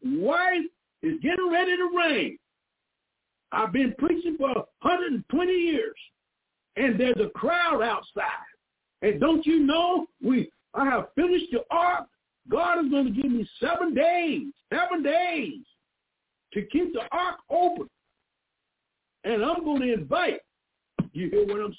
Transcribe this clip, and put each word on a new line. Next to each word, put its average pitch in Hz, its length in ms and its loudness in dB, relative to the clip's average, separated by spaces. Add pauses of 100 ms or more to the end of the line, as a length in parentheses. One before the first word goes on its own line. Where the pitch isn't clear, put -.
(160)
wife 339 500 2 (360)
is 320 180 -2
getting 359 300 0
ready 359 260 2
to 349 200 0
reign." 294 420 0 (1120)
I've - 200 -2
been 262 240 0
preaching 330 400 -2
for 269 140 -2
a 240 140 -2 (160)
hundred 349 320 0
and 220 160 -4
twenty 359 260 0
years, 339 420 0 (800)
and 226 220 2
there's 247 220 2
a 214 100 -2
crowd 330 520 0
outside. - 680 -6 (540)
And 196 180 0
don't 320 260 2
you 320 140 4
know, 330 460 2 (160)
we, 254 280 0 (240)
I 277 100 0
have 254 300 0
finished 349 380 2
the 240 180 -2
ark. 359 360 0 (420)
God 339 360 2
is 262 60 0
gonna 277 200 2
give 254 200 0
me 233 180 0 (120)
seven 339 340 0
days, 311 580 2 (200)
seven 349 300 0
days 311 580 -2 (920)
to 208 140 -4
keep 339 260 -2
the 226 100 -4 (100)
ark 349 240 -2 (140)
open. 349 380 0 (1400)
And 226 200 0
I'm 330 200 -2
gonna 277 220 0
invite, 247 540 -2 (720)
you 170 180 -4
hear 208 160 2
what 202 140 -2
I'm 208 180 -6